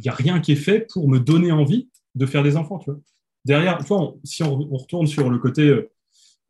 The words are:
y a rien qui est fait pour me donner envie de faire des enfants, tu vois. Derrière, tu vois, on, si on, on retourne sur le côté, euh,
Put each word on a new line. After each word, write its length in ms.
y 60
a 40
rien 260
qui 140
est 40
fait 340
pour 180
me 100
donner 320
envie 380
de 100
faire 180
des 140
enfants, 220
tu 120
vois. 80
Derrière, 340
tu 60
vois, 160
on, 220
si 200
on, 100
on 240
retourne 300
sur 220
le 100
côté, 280
euh, 220